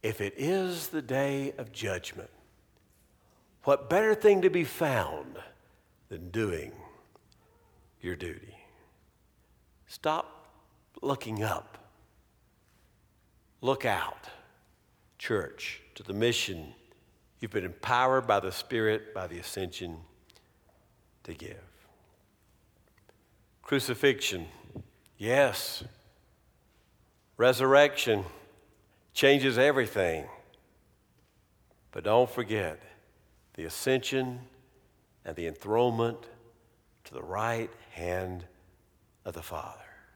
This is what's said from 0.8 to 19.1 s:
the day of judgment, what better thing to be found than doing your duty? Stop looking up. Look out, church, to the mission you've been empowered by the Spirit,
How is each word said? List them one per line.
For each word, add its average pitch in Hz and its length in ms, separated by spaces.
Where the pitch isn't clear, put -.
the 156 140
day 139 560
of 113 140
judgment, - 600
what 139 240
better 214 260
thing 208 260
to 185 80
be 175 140
found 78 800
than 87 220
doing 92 400
your 90 140
duty? - 420
Stop - 640
looking 110 420
up. - 340
Look 131 240
out, 92 440
church, - 600
to 104 80
the 98 100
mission 101 600
you've 110 120
been 95 140
empowered 127 600
by 104 140
the 92 120
Spirit, 107 640